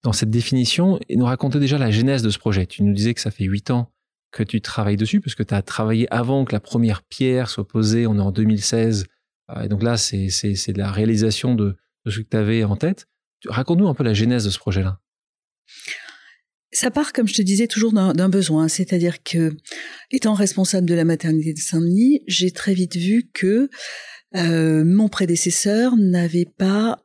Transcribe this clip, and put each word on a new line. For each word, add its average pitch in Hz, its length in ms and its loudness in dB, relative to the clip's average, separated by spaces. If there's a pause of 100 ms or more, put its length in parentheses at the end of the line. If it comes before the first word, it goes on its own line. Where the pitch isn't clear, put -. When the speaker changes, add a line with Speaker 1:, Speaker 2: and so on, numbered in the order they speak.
Speaker 1:
dans 113 100 0
cette 110 160 -2
définition 127 680 0 (100)
et - 60 -4
nous 123 100 2
raconter 131 340 -2
déjà 139 180 2
la 131 120 0
genèse 123 320 2
de 110 80 0
ce 101 80 -2
projet ? 95 280 0
Tu - 180 -4
nous 101 100 4
disais 107 200 0
que - 80 -8
ça 107 100 -4
fait - 140 -4
huit 101 260 -4
ans 120 200 -2 (400)
que - 120 -4
tu 107 160 -2
travailles 101 380 -2
dessus, 110 240 0
parce - 140 -8
que - 80 -4
t'as 101 180 -2
travaillé 113 520 -2
avant 127 300 0
que 123 80 -4
la 104 80 -2
première 117 420 -2
pierre 127 480 -2
soit - 180 -6
posée, 110 400 0
on 107 100 0
est 101 40 0
en 98 100 0
deux 104 120 0
mille 107 180 2
seize, 110 440 0 (440)
euh, 110 140 -10
et 101 60 -6
donc 101 120 -2
là, 117 140 0
c'est, 98 340 -2
c'est, 101 260 -2
c'est 95 180 -6
de 95 40 -4
la 98 140 -4
réalisation 110 640 0
de, 101 220 -2 (280)
de 110 60 -6
ce 104 80 -6
que 110 60 -10
t'avais 110 400 0
en 101 100 0
tête. 170 320 -4 (320)
Tu, - 100 -18
raconte-nous 170 380 0
un 156 60 0
peu 139 100 -2
la 113 100 0
genèse 110 300 0
de 104 60 0
ce 95 100 -6
projet-là. 95 400 -4 (1700)
Speaker 2:
Ça - 180 -2
part, 294 220 -2
comme 226 140 2
je 196 80 -2
te 220 60 2
disais, 196 260 2
toujours 220 260 0
d'un, 190 200 4
d'un 175 140 2
besoin, 160 400 2
c'est-à-dire 175 560 -2
que, 160 320 0 (560)
étant 220 220 0
responsable 190 540 0
de 175 60 2
la 170 120 2
maternité 160 480 0
de 156 60 -10
Saint-Denis, 190 680 2
j'ai 185 240 0
très 196 220 -2
vite 180 240 -2
vu 202 360 0
que, 220 360 0 (680)
euh, 160 480 2
mon 196 240 4
prédécesseur 202 880 0
n'avait 175 500 2
pas 208 600 -2